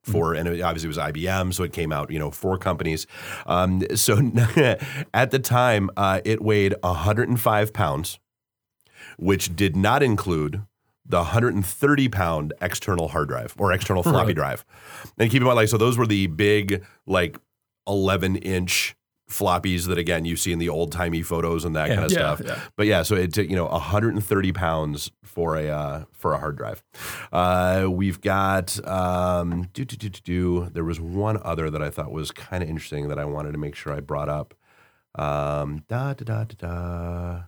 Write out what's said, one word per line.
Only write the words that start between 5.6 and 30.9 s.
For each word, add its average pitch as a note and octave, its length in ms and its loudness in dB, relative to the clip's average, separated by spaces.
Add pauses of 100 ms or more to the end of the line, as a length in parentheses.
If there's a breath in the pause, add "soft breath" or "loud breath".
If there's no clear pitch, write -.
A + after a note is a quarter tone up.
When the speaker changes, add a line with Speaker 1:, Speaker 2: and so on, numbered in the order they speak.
Speaker 1:
uh, F#2+ 300 2
it A2 160 0
weighed G#2 400 4
a F2+ 120 0
hundred G#2 360 2
and A#2+ 100 2
five G#2+ 320 4
pounds, D2+ 460 -2 (1000 loud breath)
which F2+ 380 0
did F2 200 2
not A2 260 4
include G2 640 0 (420)
the F2 200 2
hundred A2+ 280 2
and F#2+ 120 0
thirty C#3 440 2
pound E2 420 0 (100)
external F2 480 -2
hard D2+ 180 0
drive B1 320 -6
or G2 120 4
external F#2 300 2
floppy B2 280 4
Speaker 2:
Right. F2 60 0
Speaker 1:
drive. C#2 300 -2 (540 loud breath)
And A2+ 100 6
keep B2+ 120 4
in B2 40 4
mind, B2 120 6
like, A2 120 6
so A#2 80 4
those A#2+ 220 4
were A#2 80 4
the G2+ 200 4
big, G2 560 2 (220 loud breath)
like, F2+ 320 0 (480)
eleven F#2+ 520 2
inch F2+ 580 -2 (340)
floppies F2+ 580 2
that, F2 100 0
again, E2+ 280 0
you E2+ 100 0
see F2 160 -2
in E2 80 0
the E2+ 80 0
old D#2+ 240 -2
timey E2+ 300 -2
photos E2 420 -2
and E2+ 100 -4
that D#2 140 0
Speaker 2:
Yeah. - 80 2
Speaker 1:
kind E2 100 2
of D#2 60 2
Speaker 3:
Yeah, D2+ 240 0
Speaker 1:
stuff. - 100 -8
Speaker 3:
yeah. - 140 -6 (160 loud breath)
Speaker 1:
But G#2 100 2
yeah, G2 180 4
so G2+ 120 2
it F2+ 180 0
took, G2 160 0
you F#2+ 60 0
know, E2+ 120 2
a E2 120 -2
hundred G2+ 340 0
and G#2 100 -2
thirty F#2+ 280 2
pounds D#2 580 -2 (140)
for E2 320 -2
a, D2+ 140 -2
uh, D2 420 -4
for - 220 -2
a C#2+ 40 0
hard C#2+ 200 -6
drive. - 260 -10 (480 loud breath)
Uh, F#2 580 2
we've F#2 300 0
got, G2 680 0
um, F2+ 880 -2
do, B2+ 120 -8
do, B2 100 -12
do, G#2 140 -8
do, - 120 -14
do. F2+ 520 -2
There E2+ 100 -4
was E2 160 -4